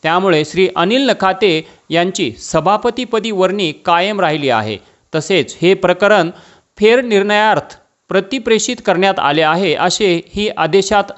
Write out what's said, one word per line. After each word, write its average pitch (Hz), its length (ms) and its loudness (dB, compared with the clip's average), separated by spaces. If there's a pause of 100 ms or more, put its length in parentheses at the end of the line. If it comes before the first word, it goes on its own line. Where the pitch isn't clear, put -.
त्यामुळे 175 420 2
श्री 185 320 0
अनिल 233 340 0
नखाते 185 560 0 (240)
यांची 175 480 -2
सभापतीपदी 214 920 -2
वर्णी 185 420 -2
कायम 185 480 0
राहिली 151 280 0
आहे. 110 280 0 (380)
तसेच 156 480 -2
हे 185 120 4
प्रकरण 180 560 2 (480)
फेरनिर्णयार्थ 208 960 2 (320)
प्रतिप्रेषित 220 680 -2 (100)
करण्यात 190 320 2
आले 147 240 2
आहे, 160 320 2
असे 175 460 0 (140)
ही 208 140 -2
आदेशात 196 680 0